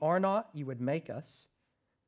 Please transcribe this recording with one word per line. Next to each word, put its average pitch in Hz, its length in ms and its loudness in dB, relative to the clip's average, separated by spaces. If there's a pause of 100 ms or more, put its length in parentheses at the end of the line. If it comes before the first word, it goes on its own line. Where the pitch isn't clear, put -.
are 165 180 4
not, 196 340 2
you 147 120 -6
would 131 140 -6
make 147 300 0
us, - 380 -12 (600)